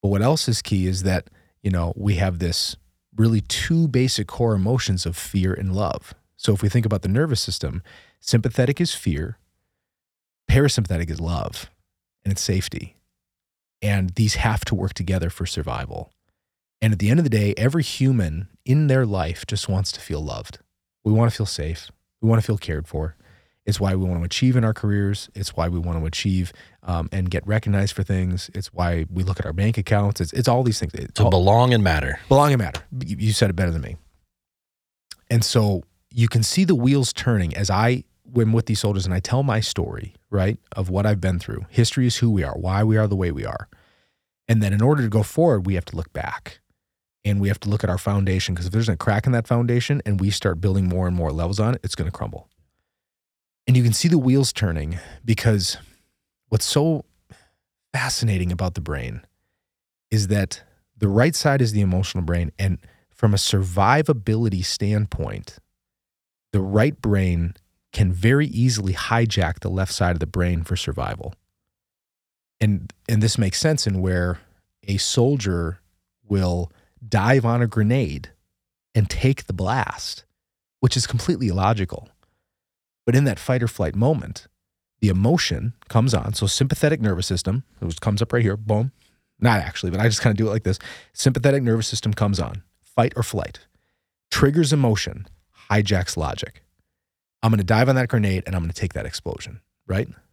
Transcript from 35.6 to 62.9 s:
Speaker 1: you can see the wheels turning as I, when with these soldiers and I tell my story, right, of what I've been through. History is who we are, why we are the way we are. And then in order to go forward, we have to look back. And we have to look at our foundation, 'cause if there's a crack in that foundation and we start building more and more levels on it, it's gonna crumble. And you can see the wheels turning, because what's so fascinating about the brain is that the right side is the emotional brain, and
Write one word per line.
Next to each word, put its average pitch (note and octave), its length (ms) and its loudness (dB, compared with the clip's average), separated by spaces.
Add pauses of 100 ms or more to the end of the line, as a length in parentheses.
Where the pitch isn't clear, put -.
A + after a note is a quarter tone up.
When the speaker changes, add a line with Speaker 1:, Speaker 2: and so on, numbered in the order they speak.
Speaker 1:
you A#2 160 2
can A#2 160 2
see F#3 220 2
the E3+ 100 4
wheels B2+ 380 2
turning F#2+ 420 0
as F#2+ 140 -2
I, A#2 340 2 (260)
when A#2 220 2
with A2+ 140 2
these G#2+ 140 -2
soldiers G2 260 0
and F2+ 80 -2
I F2+ 60 0
tell B2+ 240 -2
my A2+ 180 0
story, - 520 -6 (160)
right, G2+ 280 0 (160)
of F#2 160 -6
what G2 160 0
I've G#2 160 0
been F2+ 180 0
through. - 300 -8
History B2 380 2
is A#2 100 -2
who A#2 140 2
we F#2+ 120 2
are, C3+ 140 -4
why F#2 260 0
we A2 140 4
are G#2+ 100 2
the G2 80 0
way F2+ 160 0
we B1+ 140 -6
are. - 240 -10 (800)
And A2+ 120 4
then G2 120 2
in G#2 80 2
order C#3+ 220 4
to A2 60 0
go G#2+ 140 2
forward, C3 420 2
we F#2+ 100 0
have F2 100 -2
to - 100 -12
look D#2+ 160 -6
back. - 480 -10 (680)
And G2+ 140 2
we G2 80 2
have G2 140 0
to G2+ 80 -4
look G#2 160 0
at F#2 40 0
our F2+ 80 0
foundation, F#2+ 560 0
'cause F2 120 -6
if F2 80 -4
there's A2 160 2
a E2 80 -2
crack G#2+ 280 0
in C3+ 60 2
that A#2 160 0
foundation A#2+ 580 0
and G2+ 140 0
we F#2+ 100 2
start F#2+ 300 -2
building F#2+ 300 2
more F2+ 180 0
and F2+ 80 0
more E2 160 0
levels E2+ 260 -4
on A2 180 0
it, - 60 -10
it's - 140 -8
gonna E2+ 160 -4
crumble. - 380 -10 (1160)
And B2+ 120 6
you B2 60 6
can A#2 100 4
see - 160 2
the E3+ 80 6
wheels C3 340 4
turning, E2 480 -2 (240)
because A2 540 0 (720)
what's A2+ 160 0
so D3+ 400 0 (880)
fascinating G#2+ 580 -2
about F2+ 220 -2
the F2 80 -8
brain C2 400 -8 (880)
is G#2 160 0
that G2+ 360 -2 (340)
the G#2+ 100 0
right A#2+ 260 4
side C#3 280 2
is A2+ 100 2
the G#2+ 100 2
emotional F#2 440 0
brain, E2+ 340 0
and F#2+ 180 0 (320)